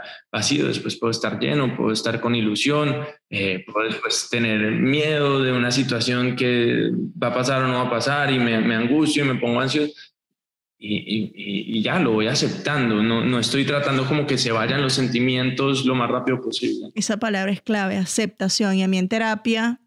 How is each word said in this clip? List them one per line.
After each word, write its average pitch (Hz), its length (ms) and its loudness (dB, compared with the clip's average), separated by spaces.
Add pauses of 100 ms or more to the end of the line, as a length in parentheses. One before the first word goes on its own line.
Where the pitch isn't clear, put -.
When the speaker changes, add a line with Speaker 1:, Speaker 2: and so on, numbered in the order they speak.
(320)
Speaker 1:
vacío, 139 360 0
después 107 300 -4
puedo 117 140 -2
estar 107 280 -4
lleno, 139 380 0
puedo 113 140 0
estar 113 280 -2
con 120 140 0
ilusión, 131 600 0 (340)
eh, 98 420 -4
puedo 107 180 -2
después - 420 -4
tener 110 400 0
miedo 139 720 2
de 127 80 2
una 123 180 2
situación 123 680 0
que 120 540 2 (320)
va 120 60 0
a 120 80 -2
pasar 131 260 0
o 131 60 2
no 127 80 2
va 123 80 2
a 120 80 -2
pasar 139 420 0
y 127 60 2
me, 117 200 2
me 113 140 2
angustio 147 500 2
y 143 40 2
me 131 80 0
pongo 120 260 0
ansioso. 147 320 0 (880)
Y, 104 120 -2
y, 98 400 -4
y, 101 420 -6
y 107 60 0
ya, 147 160 0
lo 127 140 2
voy 107 120 2
aceptando. 120 760 0
No, 117 200 2
no 127 140 2
estoy 127 280 0
tratando 135 420 0
como 147 180 2
que 139 140 0
se 120 120 0
vayan 120 300 0
los 131 120 0
sentimientos 127 920 0
lo 131 80 2
más 120 160 0
rápido 127 320 0
posible. 113 540 -4
Speaker 2:
Esa 214 220 -2
palabra 202 340 0
es 190 100 -4
clave, 202 360 0
aceptación. 190 760 0
Y 190 80 2
a 185 60 2
mí 190 100 2
en 185 100 2
terapia 226 800 0